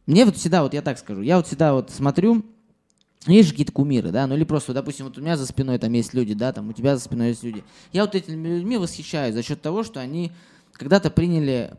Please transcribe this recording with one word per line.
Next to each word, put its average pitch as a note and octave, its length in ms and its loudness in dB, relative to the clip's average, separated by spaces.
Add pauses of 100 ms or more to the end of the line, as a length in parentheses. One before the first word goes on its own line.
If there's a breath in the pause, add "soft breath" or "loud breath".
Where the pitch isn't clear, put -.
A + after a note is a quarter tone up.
мне F3+ 180 8
вот G#3 120 4
всегда, E3+ 260 2
вот C3+ 120 -2
я C#3+ 80 -4
так C3+ 160 -4
скажу, G2 240 -10
я D3+ 140 2
вот E3+ 100 2
всегда D3 280 2
вот C3 160 -2
смотрю, F#3+ 540 2 (840)
есть F#3+ 220 10
же D3 60 -2
какие-то C#3+ 180 -2
кумиры, C3 380 0
да, B2+ 160 0
ну C3 100 -2
или D#3 80 2
просто, C#3+ 300 -4
допустим, C#3 320 -8
вот C3 100 -16
у C3 60 -14
меня D#3+ 140 -2
за C3+ 100 -4
спиной C3 320 -2
там A2+ 140 -2
есть A#2 200 -2
люди, A#2 220 -2
да, A#2+ 180 -4
там G#2 160 -10
у A2+ 40 -10
тебя C3 240 0
за A#2+ 60 -6
спиной A#2+ 280 -4
есть A2+ 120 -6
люди. G#2+ 220 -10 (280 soft breath)
Я F#3 100 0
вот G#3 120 -2
этими E3 340 -6
людьми F3 280 -4
восхищаюсь D3+ 580 -4
за A#2 80 -4
счет D3 200 -6
того, F3+ 200 -4
что A3 180 -12
они D#3+ 300 -8 (420 soft breath)
когда-то D3+ 380 2
приняли D#3 680 0